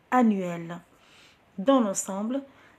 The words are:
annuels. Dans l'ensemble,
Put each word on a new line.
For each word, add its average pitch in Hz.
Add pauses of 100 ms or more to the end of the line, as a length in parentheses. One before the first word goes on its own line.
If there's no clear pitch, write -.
(100)
annuels. 180 (800)
Dans 254
l'ensemble, 214 (360)